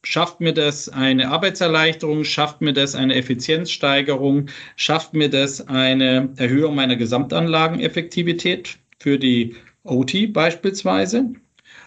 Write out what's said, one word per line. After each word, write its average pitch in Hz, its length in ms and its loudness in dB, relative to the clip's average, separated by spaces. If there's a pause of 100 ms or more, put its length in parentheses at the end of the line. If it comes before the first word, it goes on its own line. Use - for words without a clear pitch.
schafft - 380 -2
mir 165 120 0
das 147 360 -2
eine 131 400 2
Arbeitserleichterung, 160 960 0
schafft 151 340 -2
mir 151 140 0
das 139 220 0
eine 131 200 2
Effizienzsteigerung, 139 1300 0 (280)
schafft - 380 -2
mir 151 160 2
das 139 400 -2
eine 131 680 2
Erhöhung 139 400 2
meiner 127 220 0
Gesamtanlageneffektivität 165 1800 -2 (220)
für 139 180 0
die 123 380 0 (300)
O 131 180 0
T 196 240 0
beispielsweise. 190 1040 0 (540)